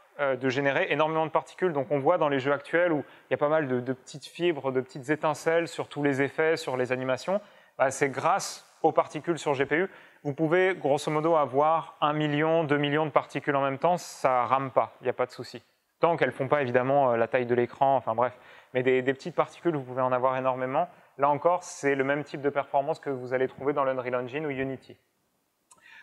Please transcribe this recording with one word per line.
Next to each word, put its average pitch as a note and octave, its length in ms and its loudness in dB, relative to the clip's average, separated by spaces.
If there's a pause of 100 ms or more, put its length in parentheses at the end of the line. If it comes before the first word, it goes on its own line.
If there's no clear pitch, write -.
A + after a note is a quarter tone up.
(180)
euh, C#3 160 0
de C3 140 -2
générer C#3 420 0
énormément D#3 340 0
de D3+ 60 -4
particules. E3 420 -2
Donc C#3+ 200 -2
on C#3+ 80 2
voit E3 180 2
dans D#3 100 2
les C#3 120 2
jeux C#3 120 0
actuels E3+ 380 0
où D3 140 0 (240)
il - 20 -12
y C3 40 2
a - 40 -4
pas D3 100 0
mal D#3 200 0
de, B2+ 100 0
de B2 140 -4
petites - 340 -12
fibres, C#3+ 460 -2
de C3 80 2
petites B2+ 280 -12
étincelles D#3+ 600 0
sur - 180 -8
tous D3 160 -8
les C#3 180 2
effets, D#3 360 0
sur C#3+ 200 -4
les B2+ 140 -2
animations, C3 500 -2 (380)
bah, C3 120 4
c'est C#3 200 0
grâce D#3 600 -4 (120)
aux D#3 100 4
particules D#3 460 -2
sur D3 160 -2
G C#3 100 0
P C#3+ 120 0
U. F#3+ 140 0 (320)
Vous C#3+ 120 -4
pouvez F3+ 400 2
grosso D3+ 360 -2
modo D#3 260 2
avoir D3 640 2
un D3+ 100 2
million, D3+ 500 2
deux D3 140 2
millions D3 300 0
de C#3+ 40 -4
particules C#3 460 0
en C#3 60 2
même C#3 160 -2
temps, F3 180 2
ça B2+ 480 0
rame C3 260 0
pas, A2+ 300 2
il - 40 -18
n'y B2 60 0
a - 40 -6
pas B2+ 100 -2
de - 60 -6
souci. - 320 -14 (360)
Tant E3 200 2
qu'elles C3+ 140 2
font C3 160 -4
pas D3 120 2
évidemment, B2+ 520 4
euh, A#2 40 2
la A2+ 100 2
taille B2+ 200 0
de A#2+ 80 2
l'écran, C3 420 2
enfin A#2 180 -2
bref. B2 240 -2 (360)
Mais B2+ 80 0
des, B2+ 180 4
des C3 140 0
petites - 200 -10
particules, E3 400 -2
vous C#3 80 -4
pouvez B2+ 200 -4
en B2+ 100 2
avoir C3 240 2
énormément. C3 540 -2 (260)
Là C#3 140 2
encore, E3 320 0
c'est - 320 -2
le C3+ 100 0
même C#3+ 180 0
type C#3 200 -10
de C#3+ 80 0
performance C#3+ 500 -4
que - 100 -10
vous B2+ 220 -6
allez C3 160 0
trouver C3+ 240 -4
dans C#3 120 0
l'Unreal B2+ 300 -2
Engine B2+ 300 -6
ou D3 60 -4
Unity. C3 480 -8 (1040)